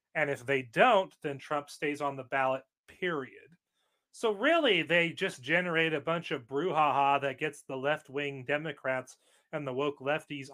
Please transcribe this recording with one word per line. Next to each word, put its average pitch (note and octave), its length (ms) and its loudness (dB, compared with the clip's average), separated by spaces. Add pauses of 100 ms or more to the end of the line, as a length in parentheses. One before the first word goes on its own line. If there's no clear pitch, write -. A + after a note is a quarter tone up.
(140)
And D3 160 0
if B2 160 -6
they C3+ 160 2
don't, F#3+ 580 4
then C#3+ 160 -6
Trump C#3+ 320 -6
stays D3 320 -6
on C#3+ 140 -2
the C3+ 80 -10
ballot, C3 400 0 (240)
period. D#3 720 -8 (560)
So A3+ 180 -2
really, A3+ 520 4
they E3 280 2
just D#3 320 -6
generate D#3+ 520 2
a C#3+ 60 0
bunch E3 300 -4
of C3 160 -6
brouhaha C#3+ 760 2
that C3+ 180 -4
gets D3+ 220 -6
the C#3 140 -12
left-wing C#3 680 -4
Democrats C#3 720 -4 (360)
and D3+ 140 -6
the C3 60 -4
woke C#3+ 260 -2
lefties C#3 540 -4